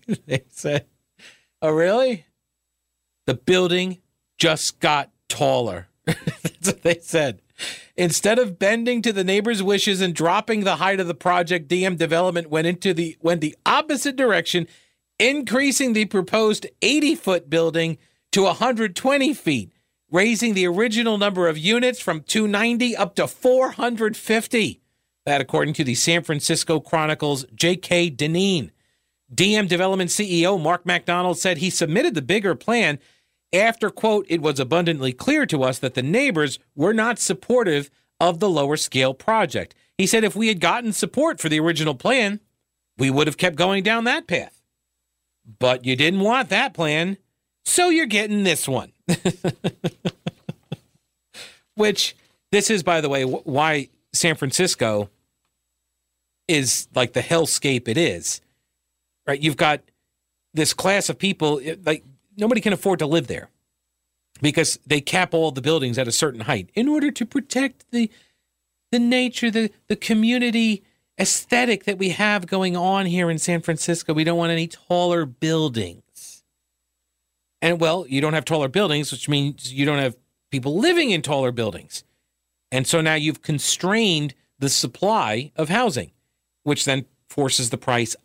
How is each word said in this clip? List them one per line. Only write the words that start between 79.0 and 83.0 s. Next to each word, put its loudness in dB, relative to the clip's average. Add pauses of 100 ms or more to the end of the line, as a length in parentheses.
which -8
means -2
you 0
don't 0
have -2 (360)
people -4
living 2
in 0
taller 0
buildings. -6 (680)
And 0
so 2